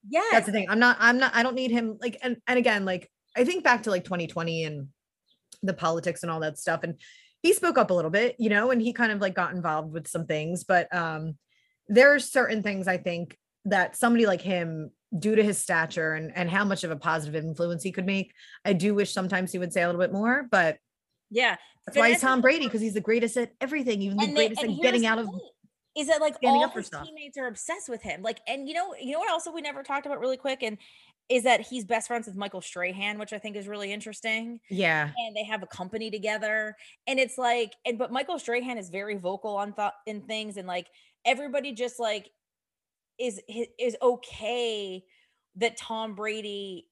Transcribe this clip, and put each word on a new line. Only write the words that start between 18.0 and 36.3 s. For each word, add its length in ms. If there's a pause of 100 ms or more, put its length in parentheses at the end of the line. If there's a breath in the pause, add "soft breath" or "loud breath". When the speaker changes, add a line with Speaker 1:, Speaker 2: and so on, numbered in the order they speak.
Speaker 2:
make, 280 (300 loud breath)
I 100
do 200
wish 180
sometimes 400
he 60
would 160
say 80
a 60
little 140
bit 120
more, 380
but 260 (540)
Speaker 1:
Yeah. 260 (280 soft breath)
Speaker 2:
that's 120
why 120
he's 100
Speaker 1:
Finesse 20
Speaker 2:
Tom 200
Speaker 1:
is 0
Speaker 2:
Brady, 280
'cause 120
he's 120
the 80
greatest 360
at 240
everything, 400
even 180
the 80
Speaker 1:
And 100
they, 80
Speaker 2:
greatest 160
Speaker 1:
and 80
Speaker 2:
at 100
getting 260
Speaker 1:
here's 20
Speaker 2:
out 100
Speaker 1:
the 20
Speaker 2:
of 120
Speaker 1:
thing, 180 (500)
is 80
that, 140
like, 140
Speaker 2:
Standing 260
Speaker 1:
all 40
Speaker 2:
up 80
for 60
Speaker 1:
his 80
Speaker 2:
stuff. 180
Speaker 1:
teammates 320
are 100
obsessed 420
with 120
him. 200
Like, 260
and 200
you 60
know, 260
you 140
know 60
what 120
also 200
we 100
never 220
talked 220
about 140
really 180
quick, 260
and 140 (520 soft breath)
is 140
that 180
he's 240
best 220
friends 200
with 80
Michael 260
Strahan, 580
which 140
I 60
think 160
is 120
really 260
interesting. 680 (100)
Speaker 2:
Yeah. 480
Speaker 1:
And 180
they 80
have 200
a 40
company 440
together. 640 (320 loud breath)